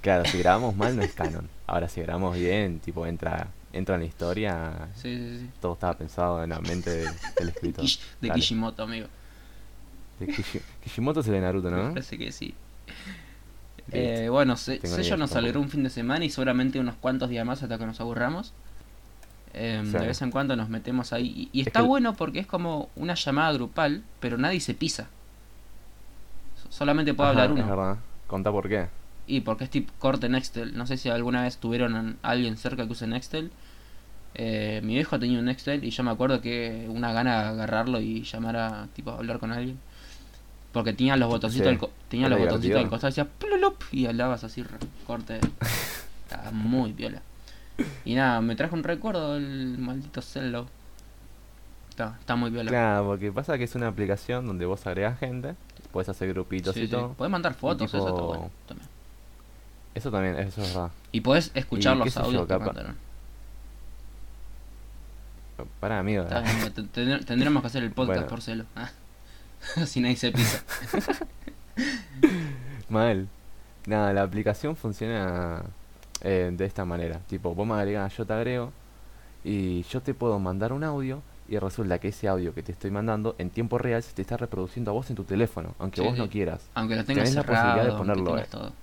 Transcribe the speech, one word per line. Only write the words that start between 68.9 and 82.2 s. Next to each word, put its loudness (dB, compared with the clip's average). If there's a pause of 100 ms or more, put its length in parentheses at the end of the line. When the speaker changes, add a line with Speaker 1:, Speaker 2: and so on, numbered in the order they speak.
Speaker 2:
<laughs> -10
Así 0
nadie 4
se 0
pisa. 4 (280)
Speaker 1:
<laughs> 0 (1600)
Mal. 4 (580)
Nada, 4
la 4
aplicación 0
funciona, -2 (600)
eh, 4
de 0
esta -2
manera. -2
Tipo, -2
vos 0
me 0
agregás, 0
yo -2
te -2
agrego, -2 (720)
y 0
yo -4
te -2
puedo 2
mandar 0
un -2
audio, -2 (260)
y 0
resulta 0
que -2
ese -2